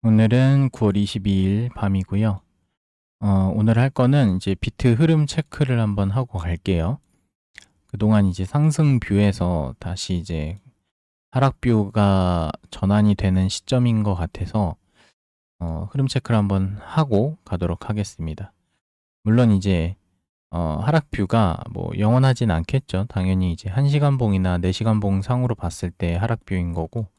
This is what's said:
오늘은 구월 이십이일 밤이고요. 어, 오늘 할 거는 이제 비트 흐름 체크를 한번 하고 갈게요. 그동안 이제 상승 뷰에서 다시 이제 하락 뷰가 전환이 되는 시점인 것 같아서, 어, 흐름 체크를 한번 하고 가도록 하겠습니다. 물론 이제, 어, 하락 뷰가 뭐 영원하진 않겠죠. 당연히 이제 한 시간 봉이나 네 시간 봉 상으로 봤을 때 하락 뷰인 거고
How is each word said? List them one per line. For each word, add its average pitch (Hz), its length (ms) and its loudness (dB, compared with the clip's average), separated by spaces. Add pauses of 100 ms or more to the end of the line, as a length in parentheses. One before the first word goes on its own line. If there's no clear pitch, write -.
오늘은 123 680 4
구월 104 260 0
이십이일 101 800 0
밤이고요. 98 640 -2 (800)
어, 95 340 2
오늘 110 240 2
할 131 120 2
거는 127 480 2
이제 95 180 -2
비트 - 380 0
흐름 156 320 2
체크를 131 560 -2
한번 101 280 0
하고 113 300 -4
갈게요. 85 600 -2 (880)
그동안 107 400 2
이제 92 180 -2
상승 147 560 2
뷰에서 90 760 0
다시 90 380 -6
이제 82 420 -6 (760)
하락 131 280 0
뷰가 98 920 2 (220)
전환이 104 440 2
되는 92 340 2
시점인 120 540 0
것 101 120 0
같아서, 90 600 -4 (840)
어, 82 320 -6
흐름 135 160 -2
체크를 123 300 -2
한번 98 420 0
하고 139 640 0
가도록 85 460 -6
하겠습니다. 98 640 -6 (680)
물론 113 280 4
이제, 92 460 0 (520)
어, 80 320 -4
하락 147 300 0
뷰가 101 500 0 (100)
뭐 - 280 -8
영원하진 120 520 2
않겠죠. 92 580 -2
당연히 92 420 0
이제 87 180 -8
한 135 200 0
시간 143 280 2
봉이나 95 420 0
네 90 120 0
시간 107 300 0
봉 98 200 0
상으로 123 340 -2
봤을 87 360 -6
때 85 240 -4
하락 113 300 -4
뷰인 87 280 -4
거고 82 340 -6 (120)